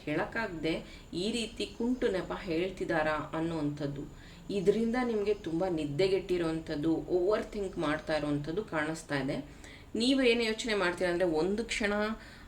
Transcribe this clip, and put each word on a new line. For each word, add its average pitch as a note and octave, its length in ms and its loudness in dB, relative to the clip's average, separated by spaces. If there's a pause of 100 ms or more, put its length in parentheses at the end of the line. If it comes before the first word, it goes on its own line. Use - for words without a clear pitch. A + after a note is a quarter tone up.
ಹೇಳೋಕ್ಕಾಗದೆ F3 800 -2 (320)
ಈ F#3+ 180 0
ರೀತಿ A3+ 340 -4
ಕುಂಟು B3 420 0
ನೆಪ F#3 320 -2
ಹೇಳ್ತಿದ್ದಾರಾ D#3+ 920 0
ಅನ್ನುವಂಥದ್ದು. D3 680 -2 (480)
ಇದರಿಂದ G#3 540 2
ನಿಮಗೆ G#3 300 2
ತುಂಬ E3+ 320 0
ನಿದ್ದೆಗೆಟ್ಟಿರೋವಂಥದ್ದು, D#3+ 1300 0
ಓವರ್ F3+ 460 2
ಥಿಂಕ್ G3 360 -6
ಮಾಡ್ತಾ D#3 380 0
ಇರೋವಂಥದ್ದು D3+ 480 0
ಕಾಣಿಸ್ತಾ D#3 540 -2
ಇದೆ. D3+ 280 -2 (480)
ನೀವು C4 280 4
ಏನು A#3+ 200 6
ಯೋಚನೆ A3 320 0
ಮಾಡ್ತೀರಾ F3+ 360 2
ಅಂದರೆ, F3 160 4
ಒಂದು F3+ 380 2
ಕ್ಷಣ G#3 280 0 (560)